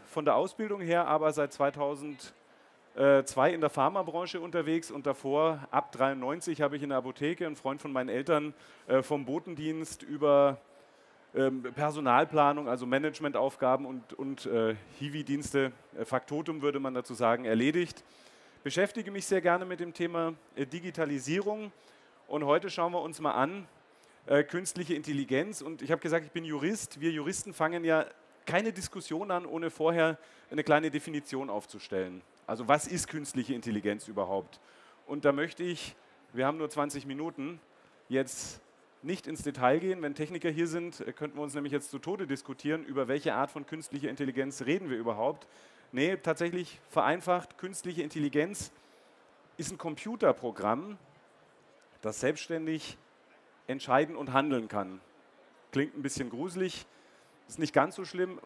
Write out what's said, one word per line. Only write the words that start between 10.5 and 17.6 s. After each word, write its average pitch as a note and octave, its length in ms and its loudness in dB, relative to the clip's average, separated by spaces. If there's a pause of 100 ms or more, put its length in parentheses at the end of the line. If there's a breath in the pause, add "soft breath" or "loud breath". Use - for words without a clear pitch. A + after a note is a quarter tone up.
ähm, C3 260 2
Personalplanung, D3 1040 4
also B2 200 -2
Managementaufgaben C3+ 1000 2
und, B2+ 280 -12
und, C3+ 340 -8
äh, A2+ 280 2 (220)
Hiwi-Dienste, C#3 720 -2 (240)
äh, G2 80 -6
Faktotum D3 600 -4
würde C#3+ 160 0
man C3 160 -4
dazu B2 180 -6
sagen, A#2+ 320 4
erledigt. C#3 580 2 (600 loud breath)